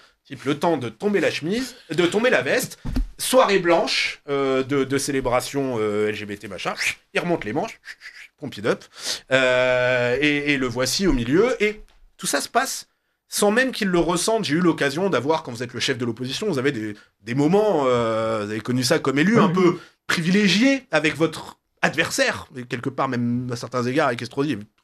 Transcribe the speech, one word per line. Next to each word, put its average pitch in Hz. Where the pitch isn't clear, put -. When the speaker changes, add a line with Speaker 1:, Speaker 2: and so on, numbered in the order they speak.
Speaker 1:
Type, 131
le 147
temps 170
de 120
tomber 190
la 143
chemise, 214
de 165
tomber 208
la 143
veste, 185
soirée 208
blanche, 170
euh, 135
de, 135
de 135
célébration, 131
euh, 107
L 107
G 104
B 101
T, 110
machin, 101
il 190
remonte 170
les 104
manches, 175
pump 135
it 101
up, 185
euh, 127
et, 147
et 139
le 127
voici 127
au 160
milieu, 143
et 214
tout -
ça 277
se -
passe -
sans 208
même 247
qu'il 214
le 180
ressente. 175
J'ai 135
eu 170
l'occasion 156
d'avoir, 151
quand 139
vous 117
êtes 123
le 117
chef 131
de 120
l'opposition, 127
vous 156
avez 135
des, 107
des 117
moments, 160
euh, 113
vous 104
avez 110
connu 127
ça 151
comme 135
élu, 196
Speaker 2:
Oui, 214
Speaker 1:
un 202
Speaker 2:
oui. 165
Speaker 1:
peu 180
privilégié 202
avec 151
votre -
adversaire, 170
et 127
quelque 127
part 135
même 123
à 123
certains 127
égards 135
avec 123
Estrosi, 139
il -
y -
avait 104